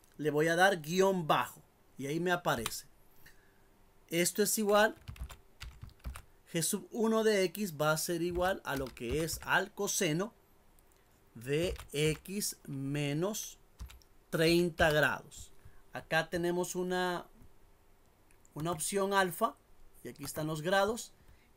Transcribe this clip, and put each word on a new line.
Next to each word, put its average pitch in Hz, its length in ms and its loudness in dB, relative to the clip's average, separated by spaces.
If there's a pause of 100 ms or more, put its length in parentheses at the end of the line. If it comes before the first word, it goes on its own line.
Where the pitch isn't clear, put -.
(160)
le 151 140 -2
voy 151 180 4
a 165 80 2
dar 185 240 6
guión 180 480 2
bajo 135 340 0 (340)
y 131 100 -8
ahí 151 120 -2
me 175 140 0
aparece. 147 540 -2 (1200)
Esto 175 340 2
es 202 160 0
igual, 208 380 4 (1600)
g 165 100 -2
sub 190 280 -4
uno 220 320 2
de 208 220 4
x 185 360 -4
va 151 120 4
a 160 60 0
ser 165 240 -2
igual 180 420 0
a 139 100 -4
lo 135 120 -4
que 127 360 -4
es 156 220 -4
al 175 280 2
coseno 196 600 0 (1000)
de 143 420 -2 (160)
x 156 640 -2 (100)
menos 147 920 -4 (720)
treinta 170 600 4
grados. 143 640 -2 (400)
Acá 160 360 -2
tenemos 175 460 -2
una, 180 520 -2 (1300)
una 160 180 -4
opción 196 420 -2
alfa 196 400 2 (480)
y 123 60 -12
aquí - 160 -12
están 156 240 -6
los 156 120 -4
grados 196 520 2 (440)